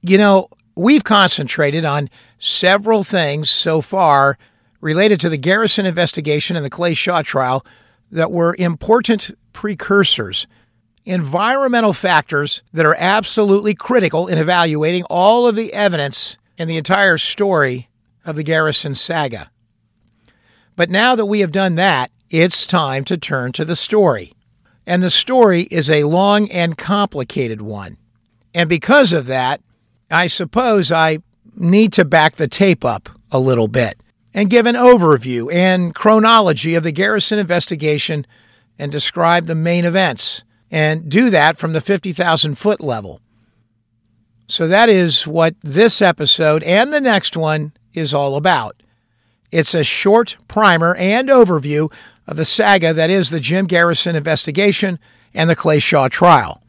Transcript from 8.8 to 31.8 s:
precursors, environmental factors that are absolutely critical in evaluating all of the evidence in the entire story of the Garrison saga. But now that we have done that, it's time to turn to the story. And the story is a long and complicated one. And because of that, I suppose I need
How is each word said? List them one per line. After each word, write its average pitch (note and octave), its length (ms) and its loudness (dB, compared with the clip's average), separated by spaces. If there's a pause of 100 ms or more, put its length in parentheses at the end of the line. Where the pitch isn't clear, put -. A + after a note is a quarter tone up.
precursors, F#3 920 -4 (580)
environmental G#3+ 880 -2
factors D3+ 680 -2 (100)
that D#3+ 140 0
are D#3+ 140 4
absolutely G#3 760 0
critical F#3 540 -2
in F3 100 -2
evaluating E3 720 0
all A3 380 2
of G#3+ 80 0
the A3+ 160 -6
evidence F3 640 -4 (180)
in E3 120 -8
the E3 80 -4
entire F#3 420 2
story D3 680 -2 (360)
of D#3 120 -10
the D#3 80 -8
Garrison D#3 500 -2
saga. C3+ 560 -6 (1300)
But F3 120 0
now A3+ 280 0
that A3 100 -2
we G#3 140 0
have F3+ 100 0
done F#3 240 -2
that, D#3+ 380 0 (200)
it's E3+ 320 2
time C#3 420 -2
to F3 120 -4
turn C3 320 -6
to D#3 140 -6
the E3 100 -4
story. E3 580 0 (540)
And F3+ 160 0
the F3+ 80 0
story G#3+ 520 2
is D#3 280 -4
a D3+ 140 2
long G3+ 480 2
and E3+ 260 -4
complicated C#3 840 -4
one. G#2 360 -12 (580)
And E3+ 140 0
because F#3+ 440 4
of C#3+ 140 -2
that, C3 340 -2 (520)
I E3+ 160 0
suppose G#3 640 0
I D#3+ 260 0 (380)
need G3 380 4